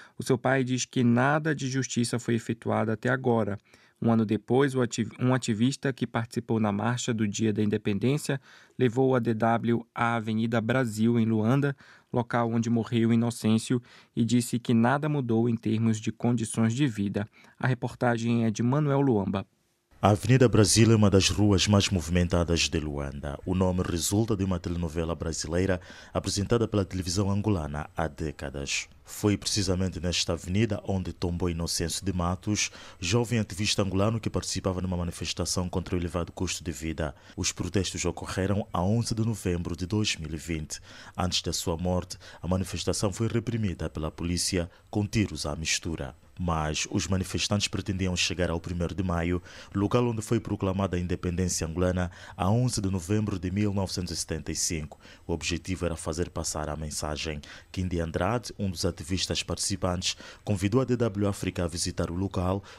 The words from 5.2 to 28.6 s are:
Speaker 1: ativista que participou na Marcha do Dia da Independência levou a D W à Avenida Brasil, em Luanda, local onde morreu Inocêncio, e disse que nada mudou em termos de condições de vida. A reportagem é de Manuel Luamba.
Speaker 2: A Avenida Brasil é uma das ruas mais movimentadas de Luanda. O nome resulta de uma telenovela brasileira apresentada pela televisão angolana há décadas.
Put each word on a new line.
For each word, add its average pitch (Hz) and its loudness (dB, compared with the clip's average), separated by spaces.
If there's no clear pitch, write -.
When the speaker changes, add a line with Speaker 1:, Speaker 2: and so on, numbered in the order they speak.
Speaker 1:
ativista 127 0
que 131 -2
participou 117 -2
na 107 2
Marcha 117 -2
do 110 0
Dia 107 0
da 107 0
Independência 110 0
levou 131 4
a 123 4
D 117 0
W 117 2
à 117 0
Avenida 113 0
Brasil, 117 2
em 113 4
Luanda, 120 2
local 120 0
onde 117 0
morreu 117 2
Inocêncio, 113 2
e 120 2
disse 120 2
que 120 0
nada 131 4
mudou 120 2
em 117 2
termos 113 0
de 110 -4
condições 113 0
de 143 2
vida. 101 -2
A 123 -2
reportagem 117 0
é 113 2
de 110 -2
Manuel 139 2
Luamba. 101 2
Speaker 2:
A 98 6
Avenida 120 6
Brasil 107 8
é 113 8
uma 104 8
das 95 6
ruas 98 4
mais 101 6
movimentadas 85 4
de - 0
Luanda. 71 -6
O 92 -2
nome 92 2
resulta 101 0
de 92 0
uma 92 0
telenovela 85 -2
brasileira 82 -2
apresentada 101 0
pela 104 2
televisão 92 -2
angolana 85 -2
há 82 0
décadas. 71 -6